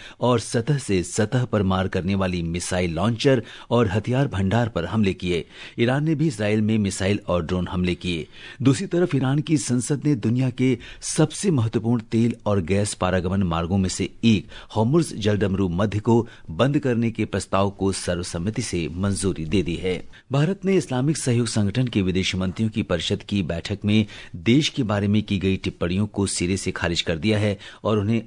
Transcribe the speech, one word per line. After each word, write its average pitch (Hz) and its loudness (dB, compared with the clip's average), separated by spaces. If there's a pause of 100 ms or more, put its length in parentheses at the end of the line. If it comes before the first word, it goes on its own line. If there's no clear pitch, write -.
(200)
और 120 4
सतह 135 0
से 98 0
सतह 117 0
पर 107 0
मार 95 2
करने 95 -2
वाली 92 0
मिसाइल 85 -2
लॉन्चर 113 2 (280)
और 117 2
हथियार 123 0
भंडार 98 0
पर 82 -4
हमले 98 0
किए। 87 -2 (340)
ईरान 127 2
ने 160 2
भी 147 0
इसराइल 107 0
में 107 2
मिसाइल 98 0
और 87 0
ड्रोन 90 -2
हमले 90 0
किए। 85 -4 (360)
दूसरी 135 4
तरफ 175 0
ईरान 135 2
की 156 2
संसद 127 -2
ने 147 2
दुनिया 123 0
के 127 0 (300)
सबसे - 0
महत्वपूर्ण 117 2
तेल 113 2 (120)
और 101 2
गैस 98 0
पारागमन 90 0
मार्गों 85 0
में 92 2
से - -4 (160)
एक 110 4 (280)
हॉर्मुज 135 2
जलडमरू 98 0
मध्य 101 -2
को 117 4 (320)
बंद 127 2
करने 117 0
के 107 -2
प्रस्ताव 98 0
को 98 -2
सर्वसम्मति 90 -4
से 87 -4
मंजूरी 92 -2
दे 90 0
दी 82 -4
है। 87 -4 (320)
भारत 165 0
ने 190 2
इस्लामिक 139 0
सहयोग 120 0
संगठन 113 0
के 110 2
विदेश 92 0
मंत्रियों 92 -2
की 107 -2
परिषद 90 -2
की 101 0
बैठक 85 -4
में 107 4 (300)
देश 117 4
के - -2
बारे 101 0
में 104 2
की 101 -2
गई 95 2
टिप्पणियों 92 -2
को 98 0
सिरे 87 0
से 92 -4
खारिज 85 -2
कर 82 -2
दिया 107 2
है 104 2 (280)
और 107 2
उन्हें 110 0